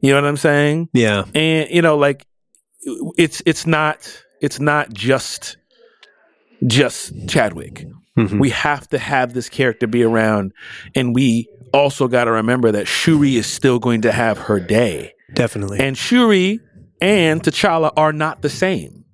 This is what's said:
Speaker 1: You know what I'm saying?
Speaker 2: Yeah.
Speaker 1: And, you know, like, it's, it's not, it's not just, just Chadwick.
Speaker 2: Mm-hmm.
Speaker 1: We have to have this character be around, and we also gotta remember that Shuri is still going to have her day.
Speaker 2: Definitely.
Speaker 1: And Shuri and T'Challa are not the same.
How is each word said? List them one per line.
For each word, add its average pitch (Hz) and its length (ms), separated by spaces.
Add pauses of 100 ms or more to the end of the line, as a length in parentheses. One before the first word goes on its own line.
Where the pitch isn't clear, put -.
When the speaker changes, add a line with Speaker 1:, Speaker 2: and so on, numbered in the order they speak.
Speaker 1:
You 139 140
know 143 80
what 143 60
I'm 147 100
saying? 147 560
Speaker 2:
Yeah. 104 300 (100)
Speaker 1:
And, 156 360
you 170 120
know, 160 160
like, 143 280 (920)
it's, 160 260
it's 160 220
not, 156 440 (300)
it's - 180
not 147 340
just, 117 680 (1080)
just 123 460 (160)
Chadwick. 101 560 (340)
Speaker 2:
Mm-hmm. 104 200
Speaker 1:
We 131 120
have 147 380
to 139 100
have 123 360
this 123 160
character 123 360
be 120 160
around, 110 500 (420)
and 123 200
we 120 340 (240)
also 139 340
gotta 120 240
remember 113 400
that 104 160
Shuri 147 480
is 110 140
still 123 320
going 117 220
to 113 100
have 113 260
her 104 220
day. 98 520 (200)
Speaker 2:
Definitely. 101 480
Speaker 1:
And 135 180
Shuri 220 600 (400)
and 170 420
T'Challa 165 540
are 156 160
not 156 300
the 147 80
same. 143 640